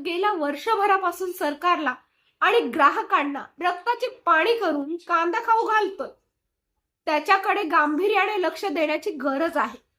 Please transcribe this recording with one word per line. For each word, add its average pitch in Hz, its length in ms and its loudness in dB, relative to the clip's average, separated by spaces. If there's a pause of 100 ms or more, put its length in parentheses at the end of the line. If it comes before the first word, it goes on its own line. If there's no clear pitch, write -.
गेल्या 359 280 0
वर्षभरापासून 370 1000 0
सरकारला 294 640 -2 (460)
आणि 392 200 4
ग्राहकांना 294 840 0 (180)
रक्ताचे 466 680 -2
पाणी 339 320 4
करून 311 380 -2
कांदा 339 420 0
खाऊ 453 280 2
घालतोय, 415 420 0 (1000)
त्याच्याकडे 392 560 0
गांभीर्याने 359 800 0
लक्ष 320 220 -4
देण्याची 320 460 -2
गरज 294 460 -4
आहे. 208 320 -4 (100)